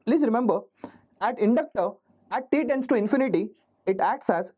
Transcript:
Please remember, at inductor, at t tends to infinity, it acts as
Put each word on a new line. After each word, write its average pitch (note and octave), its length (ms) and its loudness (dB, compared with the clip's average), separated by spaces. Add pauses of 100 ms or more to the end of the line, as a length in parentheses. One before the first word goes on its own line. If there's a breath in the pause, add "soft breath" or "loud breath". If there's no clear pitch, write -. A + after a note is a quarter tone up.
Please D4 160 0
remember, A3 400 0 (600 loud breath)
at A3+ 160 -2
inductor, G#3+ 540 0 (400)
at B3+ 200 -6
t D4+ 140 2
tends C4 220 -2
to B3+ 80 2
infinity, G#3+ 540 0 (360)
it F#3+ 140 0
acts A#3+ 300 -2
as F3+ 280 -2